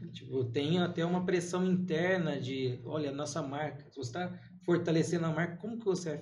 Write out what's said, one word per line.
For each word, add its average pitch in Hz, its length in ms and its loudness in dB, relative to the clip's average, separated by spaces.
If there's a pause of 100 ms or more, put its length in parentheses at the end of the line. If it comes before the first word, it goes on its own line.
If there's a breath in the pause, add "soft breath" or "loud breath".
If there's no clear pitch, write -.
(120)
Tipo, 127 320 -4
tem 147 380 2
até 170 240 0
uma 180 180 2
pressão 180 400 2
interna 175 760 2
de, 127 460 -2
"Olha, 143 260 -2
a 143 40 -4
nossa 151 260 -4
marca, 143 480 -4
se - 80 -20
você 123 160 -6
tá 180 260 -4 (260 loud breath)
fortalecendo 165 600 4
a 165 60 2
marca, 170 240 0
como 233 220 -6
que - 60 -8
você 175 320 0
vai - 60 -6